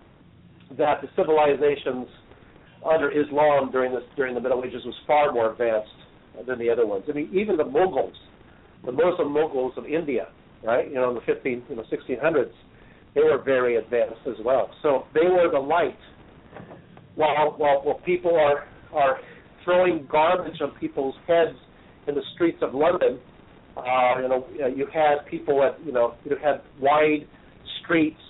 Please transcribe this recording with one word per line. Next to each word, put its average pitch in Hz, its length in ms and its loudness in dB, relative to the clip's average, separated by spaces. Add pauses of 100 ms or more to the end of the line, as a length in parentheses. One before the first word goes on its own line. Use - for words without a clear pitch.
(760)
that 147 240 0
the 139 140 -12
civilizations 147 920 2 (840)
under 143 220 2
Islam 147 600 2
during 127 200 0
the, 123 80 -4 (160)
during 127 180 -4
the 120 80 -4
Middle 127 240 -2
Ages 120 200 -10
was 117 100 -10 (100)
far 147 280 4
more 113 180 0
advanced 110 380 -2 (580)
than 127 100 -6
the 117 120 -2
other 117 180 2
ones. 98 220 -4
I - 20 -6
mean, 147 220 -6
even 196 240 0
the 147 80 0
Mughals, 151 480 0 (720)
the 127 80 -8
Muslim 160 400 0
Mughals 139 440 -2
of 113 80 -12
India, 127 440 -4 (340)
right? 120 240 0
You - 80 -12
know, 127 140 0
in 120 60 -4
the 113 100 -8
fifteen, 127 420 -4
you 139 80 -10
know, 113 140 -10
sixteen 139 320 -6
hundreds, 151 320 0 (600)
they 143 80 2
were 151 220 4
very 123 320 2
advanced 113 500 -2
as 120 100 -6 (100)
well. 120 240 2 (120)
So 143 220 2 (100)
they 160 140 4
were 175 240 4
the 143 80 0
light. 147 380 0 (1160)
While, 151 420 0
while, 143 260 2
while 143 220 -2
people 175 300 0
are, 147 280 2 (300)
are 139 240 2 (480)
throwing 175 440 2
garbage 160 520 0
on 139 180 -4
people's 143 360 -6 (120)
heads 170 300 2 (500)
in 143 80 -4
the 135 60 -2 (120)
streets 170 280 -2
of 120 120 -4
London, 165 460 2 (560)
uh, 127 460 0
you 127 80 -2
know, 127 180 -2 (160)
uh, 127 40 0
you 135 260 -4
had 147 360 2
people 147 340 0
at, 135 220 -2
you 143 60 -8
know, 120 220 0 (100)
you 143 180 -4
had 147 200 0 (180)
wide 147 480 2 (560)
streets 160 320 0 (140)